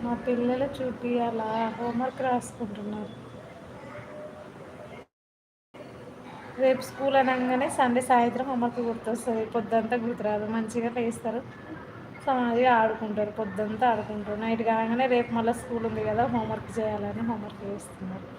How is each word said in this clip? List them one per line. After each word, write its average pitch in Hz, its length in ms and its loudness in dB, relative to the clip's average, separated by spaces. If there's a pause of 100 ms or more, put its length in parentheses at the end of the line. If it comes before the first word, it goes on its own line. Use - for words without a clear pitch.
మా 240 80 0 (120)
పిల్లలు 247 420 2 (100)
చూపియాలా? 240 680 0 (300)
హోంవర్క్ 240 500 -2
రాసుకుంటున్నారు. 214 880 -2 (3500)
రేపు 262 260 4
స్కూల్ 269 320 0
అనగానే 254 480 2 (100)
సండే 247 320 4
సాయంత్రం 240 400 6
హోంవర్క్ 240 380 0
గుర్తొస్తుంది. 226 560 -2 (100)
పొద్దంతా 226 500 2
గుర్తురాదు. 214 420 0 (100)
మంచిగా 226 420 0
లేస్తారు, 226 420 -2 (840)
సమాధిగా 247 540 6
ఆడుకుంటారు, 214 600 2
పొద్దంతా 214 520 0
ఆడుకుంటారు. 208 520 -2
నైట్ 226 260 0
కాగానే 226 440 4
రేపు 240 240 2
మళ్ళీ 233 240 4
స్కూల్ 233 280 -2
ఉంది 220 200 -2
కదా, 226 240 4
హోంవర్క్ 220 440 -2
చేయాలని 208 520 -2
హోంవర్క్ 208 400 -6
చేస్తున్నారు. 190 560 -8 (120)